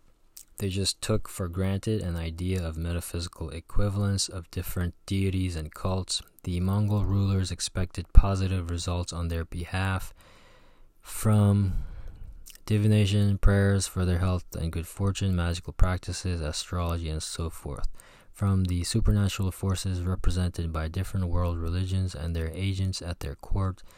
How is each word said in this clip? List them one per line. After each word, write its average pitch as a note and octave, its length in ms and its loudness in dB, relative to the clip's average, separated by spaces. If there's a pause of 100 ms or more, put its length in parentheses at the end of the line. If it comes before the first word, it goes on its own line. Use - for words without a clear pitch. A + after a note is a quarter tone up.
(580)
They G2+ 120 -2
just F#2+ 320 -2
took - 260 0
for F#2 200 -6
granted F#2+ 540 0
an F2 140 -2
idea E2+ 480 -2
of D#2+ 140 -4
metaphysical E2+ 720 -6
equivalence G2+ 800 0
of F2+ 220 -10
different F2 420 -4 (120)
deities F#2 500 0
and D#2 180 -8
cults. F#2 480 -2 (220)
The F2+ 160 -2
Mongol G2+ 460 2
rulers G2 460 2
expected - 600 -4
positive F#2+ 560 2
results F2 420 -6
on E2+ 160 -6
their E2 180 -6
behalf F#2 680 -4 (880)
from G2+ 720 4 (920)
divination, G#2 720 4
prayers G2 500 6
for F2+ 180 0
their F2 140 2
health F2+ 260 0 (100)
and E2 160 -2
good E2+ 160 -6
fortune, G2 480 0
magical F2 380 -2
practices, F2+ 680 2
astrology, E2+ 680 -4
and D#2 120 -4
so - 280 -6
forth, - 380 -4 (440)
from G2 320 2
the F2 200 0
supernatural G2+ 680 2
forces F#2 500 -2
represented F2+ 720 0
by D#2+ 140 -4
different F#2 400 -2
world E2+ 300 2
religions F#2 580 -2
and E2 200 -4
their E2 140 -2
agents F#2+ 520 -2
at F2 180 -6
their C#2 160 -8
court, F#2+ 480 -2 (140)